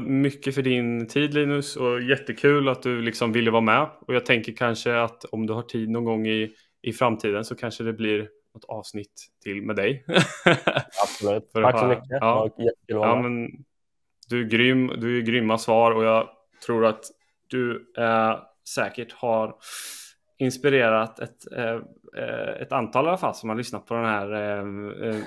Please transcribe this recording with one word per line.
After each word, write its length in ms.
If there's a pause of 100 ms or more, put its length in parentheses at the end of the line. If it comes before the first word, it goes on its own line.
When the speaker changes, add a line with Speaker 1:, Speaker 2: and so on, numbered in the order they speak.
Speaker 1:
mycket 500
för 60
din 460
tid, 260
Linus, 420
och 260
jättekul 680
att 140
du 180
liksom 300
ville 200
vara 100
med. 280 (180)
Och 80
jag 100
tänker 280
kanske 460
att 260
om 220
du 60
har 80
tid 280
någon 160
gång 220
i, 260 (280)
i 120
framtiden 520
så 100
kanske 280
det 100
blir 360 (240)
något 120
avsnitt 640 (160)
till 180
med 140
dig. 320
<laughs> 380 (580)
Speaker 2:
Absolut. 480
Speaker 1:
För 100
Speaker 2:
Tack 100
så 60
Speaker 1:
att 40
höra. 80
Speaker 2:
mycket. 200
Speaker 1:
Ja. 480
Speaker 2:
Det 60
var 20
jättekul 300
att 40
vara 100
Speaker 1:
Ja, 120
Speaker 2:
med. 100
Speaker 1:
men 180 (800)
du 120
är 80
grym, 380
du 300
är 40
grymma 360
svar 340
och 120
jag 260 (360)
tror 200
att 180 (440)
du, 500
eh, 420 (360)
säkert 380
har 420 (840)
inspirerat 840
ett, 380
eh, 220 (380)
eh, 440
ett 100
antal 340
i 20
alla 100
fall 180
som 140
har 60
lyssnat 300
på 80
den 120
här, 280
eh, 760
eh, 60 (120)